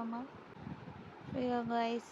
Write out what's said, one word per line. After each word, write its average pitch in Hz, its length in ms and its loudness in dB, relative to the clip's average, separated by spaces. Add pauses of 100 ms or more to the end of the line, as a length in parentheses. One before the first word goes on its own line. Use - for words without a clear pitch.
আমার। 233 240 -2 (1040)
প্রিয় 247 280 4 (120)
গাইস, 233 420 4